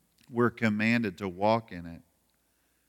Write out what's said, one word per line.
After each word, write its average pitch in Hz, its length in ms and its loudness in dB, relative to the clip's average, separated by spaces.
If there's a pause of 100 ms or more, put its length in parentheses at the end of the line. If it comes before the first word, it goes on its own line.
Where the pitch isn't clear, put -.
(300)
We're 120 200 4
commanded 110 720 0
to 101 100 -4
walk 107 420 0
in 87 140 -12
it, 85 160 -14 (880)